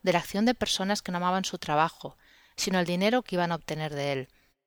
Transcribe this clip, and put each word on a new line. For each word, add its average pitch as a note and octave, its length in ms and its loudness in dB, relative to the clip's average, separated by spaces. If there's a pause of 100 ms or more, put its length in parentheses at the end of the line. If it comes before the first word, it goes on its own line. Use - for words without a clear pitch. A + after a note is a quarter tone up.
de F#3 120 2
la F3 40 4
acción G3 280 0
de B3 80 4
personas G3+ 460 -2
que - 120 -8
no F3 60 -2
amaban F3+ 260 0
su - 140 -6
trabajo, D3+ 580 0 (400)
sino F#3 240 0
el E3+ 60 0
dinero G3 360 2
que - 140 -4
iban F3 160 2
a - 20 -2
obtener D#3 400 -6
de C#3+ 200 -2
él. C3 140 -4 (380)